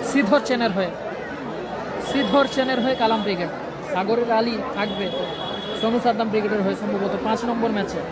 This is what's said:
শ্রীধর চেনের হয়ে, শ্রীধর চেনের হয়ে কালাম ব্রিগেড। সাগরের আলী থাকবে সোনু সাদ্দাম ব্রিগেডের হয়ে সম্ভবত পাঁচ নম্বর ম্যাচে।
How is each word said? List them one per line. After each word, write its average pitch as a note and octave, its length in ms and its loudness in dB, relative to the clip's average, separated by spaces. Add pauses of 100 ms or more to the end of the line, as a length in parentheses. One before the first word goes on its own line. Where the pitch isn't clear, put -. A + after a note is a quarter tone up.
শ্রীধর A3+ 400 4
চেনের A#3 280 2
হয়ে, F#3 140 0 (1160)
শ্রীধর C4+ 480 4
চেনের B3+ 300 2
হয়ে B3+ 180 2
কালাম A3 240 4
ব্রিগেড। F3+ 240 0 (420)
সাগরের A3 460 2
আলী A#3 160 2 (220)
থাকবে G3+ 300 -2 (720)
সোনু A3+ 240 2
সাদ্দাম A3+ 280 2
ব্রিগেডের G#3 320 2
হয়ে G3 180 2
সম্ভবত G3+ 320 0 (120)
পাঁচ A3 140 0 (100)
নম্বর A3+ 260 2
ম্যাচে। F3+ 240 -2 (120)